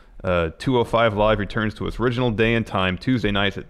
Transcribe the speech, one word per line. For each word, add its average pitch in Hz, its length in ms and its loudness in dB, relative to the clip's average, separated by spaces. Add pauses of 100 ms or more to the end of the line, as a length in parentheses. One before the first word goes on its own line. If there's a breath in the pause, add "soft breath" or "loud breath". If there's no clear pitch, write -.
(220 soft breath)
uh, 87 360 0
two 127 200 0
oh 113 60 2
five 113 300 2
Live 107 240 4
returns 104 360 -2
to 95 120 -8
its 87 140 -6
original 123 300 0
day 113 240 2
and 113 120 0
time, 92 320 0
Tuesday 110 320 0
nights 101 280 0
at 87 120 -10